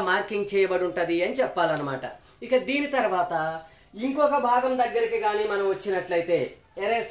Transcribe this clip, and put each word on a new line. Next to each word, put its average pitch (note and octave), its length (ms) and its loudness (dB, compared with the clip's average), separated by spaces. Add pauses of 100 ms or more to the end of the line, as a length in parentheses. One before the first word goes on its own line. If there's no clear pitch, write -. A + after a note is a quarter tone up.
మార్కింగ్ G3+ 440 0
చేయబడి F#3 360 2
ఉంటది E3+ 360 0
అని B3+ 160 -2
చెప్పాలన్నమాట. D3 640 0 (400)
ఇక B3+ 120 2 (120)
దీని C#4+ 280 0
తర్వాత F3+ 360 0 (720)
ఇంకొక C#4+ 300 2 (140)
భాగం B3 320 2
దగ్గరికి A#3 440 0
కానీ G#3 280 0
మనం G3 200 0
వచ్చినట్లయితే, F3+ 640 0 (460)
erase A3 260 -2